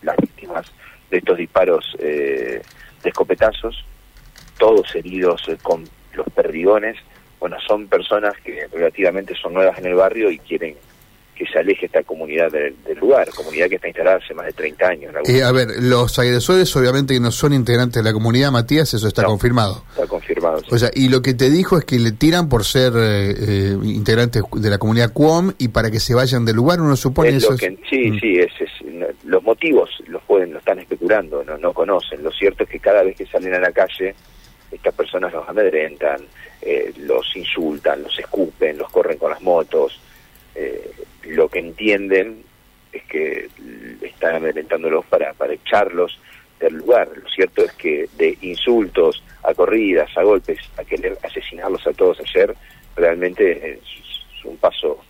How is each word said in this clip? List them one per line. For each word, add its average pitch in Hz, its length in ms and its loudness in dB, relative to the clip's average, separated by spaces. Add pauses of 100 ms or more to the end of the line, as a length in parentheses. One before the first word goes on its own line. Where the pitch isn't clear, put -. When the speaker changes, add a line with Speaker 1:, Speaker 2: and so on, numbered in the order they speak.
Speaker 1:
las - 140 -2
víctimas - 500 -6 (440)
de 92 80 0
estos 92 180 0
disparos, 87 480 0 (140)
eh, 69 640 -4 (400)
de - 60 -2
escopetazos, - 760 -2 (760)
todos 110 360 4
heridos, 90 540 -2
eh, 82 140 -4
con 82 220 -2 (300)
los - 140 -6
perdigones, 104 680 0 (420)
bueno, 90 180 -6 (100)
son 107 220 0
personas 104 460 0 (100)
que - 280 -10
relativamente 90 640 0
son 85 200 -8
nuevas 92 240 2
en 92 80 -8
el 90 80 -2
barrio 95 360 2
y 80 80 -6
quieren 80 380 -8 (580)
que - 120 -8
se - 120 -2
aleje 92 280 0
esta 80 160 0
comunidad 80 500 -4
del, 73 320 -4
del 78 140 -6
lugar, 98 320 4
comunidad 80 400 -2
que 95 60 -4
está 90 120 -8
instalada 87 300 2
hace - 160 -10
más 82 100 -12
de 80 80 -8
treinta 78 360 -4
años, 76 260 -6
Raúl. 76 160 -4
Speaker 2:
Eh, 131 120 4
a 123 100 2
ver, 127 160 2 (120)
los 123 380 2
agresores 127 580 2
obviamente 131 380 2
que 123 60 2
no 120 100 2
son 143 240 0
integrantes 120 400 2
de 117 120 0
la 110 60 2
comunidad, 117 400 2
Matías, 135 400 2
eso 110 160 0
está 104 140 0
Speaker 1:
No, 95 60 4
Speaker 2:
confirmado. 107 600 0
Speaker 1:
está - 180 -4
confirmado, 82 540 -2
sí. - 100 -16
Speaker 2:
O 120 60 2
sea, 113 180 2
y 131 140 4
lo 135 140 4
que 131 100 2
te 127 160 4
dijo 180 300 4
es 147 80 -2
que 127 120 2
le 117 140 2
tiran 160 380 2
por 113 160 2
ser, 127 280 4
eh, 104 440 2
eh, 98 460 0
integrantes 110 580 0 (100)
de 107 160 0
la 101 80 2
comunidad 113 380 2
cuom 165 420 4
y 123 120 -2
para 110 220 0
que 110 80 -2
se 117 160 0
vayan 123 300 2
del 110 120 2
lugar, 156 220 4
uno 151 160 4
supone - 360 2
Speaker 1:
Es 139 60 2
Speaker 2:
eso 113 160 4
Speaker 1:
lo - 20 2
Speaker 2:
es 123 80 -2
Speaker 1:
que, 95 160 -4 (100)
sí, 123 220 2
Speaker 2:
Mm. 101 100 -2
Speaker 1:
sí, 98 180 2
es, 87 220 4
es, 80 100 -6 (220)
no, 87 140 -8 (180)
los 90 180 2
motivos 113 460 2 (200)
los 85 160 -12
pueden, 92 280 2
los 78 60 -12
están 92 220 -2
especulando, 87 640 -2
no, 76 140 -10
no 85 160 -2
conocen. 82 500 -2
Lo 80 100 -4
cierto 98 320 0
es - 40 -10
que 80 120 -12
cada 101 220 4
vez 92 140 0
que 95 80 -10
salen 92 300 -4
a 90 60 0
la 90 120 0
calle, 95 420 -2 (560)
estas - 240 -4
personas 90 380 -4
los 80 160 -10
amedrentan, 78 720 -2 (420)
eh, - 380 -4
los 67 360 -4
insultan, 78 680 -4
los - 160 -8
escupen, 85 580 -4
los 78 140 -10
corren 85 260 0
con 76 140 -2
las 76 100 -8
motos. 80 580 0 (560)
Eh, - 360 -10 (340)
lo 78 240 0
que 92 120 -6
entienden 98 840 -2 (500)
es - 120 -14
que 76 440 -6 (520)
están - 360 -4
amedrentándolos 80 680 -4
para, 80 280 0
para 69 180 -6
echarlos 90 680 -2 (400)
del 80 160 0
lugar. 101 340 2 (140)
Lo - 60 -18
cierto - 340 0
es - 100 0
que 80 440 -4
de 80 240 0
insultos 92 840 0 (200)
a - 120 0
corridas, 92 600 2
a 85 60 2
golpes, 95 360 2 (200)
a 78 60 -10
querer 92 380 -6
asesinarlos 90 640 -8
a 82 60 -2
todos 90 280 2
ayer, - 340 2 (420)
realmente 85 760 0
es, - 60 -20
es - 640 -18
un - 120 -14
paso - 420 -2 (120)